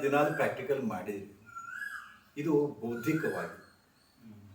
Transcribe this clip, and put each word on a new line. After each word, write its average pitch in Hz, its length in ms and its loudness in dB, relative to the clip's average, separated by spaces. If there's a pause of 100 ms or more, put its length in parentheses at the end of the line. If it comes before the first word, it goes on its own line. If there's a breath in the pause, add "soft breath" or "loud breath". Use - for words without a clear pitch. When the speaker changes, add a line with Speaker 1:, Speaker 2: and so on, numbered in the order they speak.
Speaker 1:
ದಿನಾಲು 143 320 6
ಪ್ರಾಕ್ಟಿಕಲ್ 127 480 0
ಮಾಡಿದ್ರಿ. 104 540 -4 (1000)
ಇದು 151 160 0 (300)
ಬೌದ್ಧಿಕವಾಗಿ 117 760 -2 (640)
Speaker 2:
ಹ್ಮ್. 113 240 -20 (120)